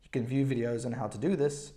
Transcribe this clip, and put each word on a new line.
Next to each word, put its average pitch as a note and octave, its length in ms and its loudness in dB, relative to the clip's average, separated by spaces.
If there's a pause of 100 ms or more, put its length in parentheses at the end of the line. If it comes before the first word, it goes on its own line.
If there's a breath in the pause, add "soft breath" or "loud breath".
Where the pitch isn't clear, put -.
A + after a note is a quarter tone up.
You - 80 -20
can A#2+ 160 0
view C3+ 180 2
videos A#2+ 400 0
on A#2+ 80 -4
how A#2 140 -4
to G#2+ 100 -6
do D#3+ 200 2
this C#3+ 400 0